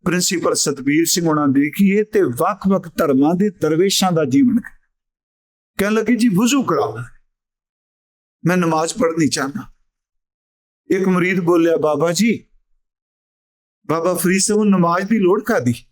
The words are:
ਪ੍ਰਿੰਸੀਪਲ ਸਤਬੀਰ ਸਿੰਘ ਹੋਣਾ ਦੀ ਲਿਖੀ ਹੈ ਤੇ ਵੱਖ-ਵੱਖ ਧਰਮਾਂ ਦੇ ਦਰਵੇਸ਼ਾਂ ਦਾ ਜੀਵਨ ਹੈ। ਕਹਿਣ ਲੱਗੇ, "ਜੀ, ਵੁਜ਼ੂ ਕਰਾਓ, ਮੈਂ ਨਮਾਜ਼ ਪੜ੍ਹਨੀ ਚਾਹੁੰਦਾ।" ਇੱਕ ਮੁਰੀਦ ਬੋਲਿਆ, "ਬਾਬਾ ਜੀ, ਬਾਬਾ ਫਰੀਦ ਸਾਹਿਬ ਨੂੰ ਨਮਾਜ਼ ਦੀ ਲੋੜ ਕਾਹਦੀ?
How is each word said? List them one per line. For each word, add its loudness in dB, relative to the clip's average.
ਪ੍ਰਿੰਸੀਪਲ -2
ਸਤਬੀਰ 0
ਸਿੰਘ -2
ਹੋਣਾ 0
ਦੀ 2
ਲਿਖੀ 2
ਹੈ 2
ਤੇ 0
ਵੱਖ-ਵੱਖ -2
ਧਰਮਾਂ 2
ਦੇ 0
ਦਰਵੇਸ਼ਾਂ 0
ਦਾ 0
ਜੀਵਨ 2
ਹੈ। -8
ਕਹਿਣ 0
ਲੱਗੇ, 0
"ਜੀ, 0
ਵੁਜ਼ੂ 2
ਕਰਾਓ, -4
ਮੈਂ 2
ਨਮਾਜ਼ -2
ਪੜ੍ਹਨੀ 0
ਚਾਹੁੰਦਾ।" -6
ਇੱਕ -2
ਮੁਰੀਦ 0
ਬੋਲਿਆ, 2
"ਬਾਬਾ 0
ਜੀ, -2
ਬਾਬਾ 0
ਫਰੀਦ 0
ਸਾਹਿਬ 0
ਨੂੰ 4
ਨਮਾਜ਼ 2
ਦੀ 0
ਲੋੜ 2
ਕਾਹਦੀ? -2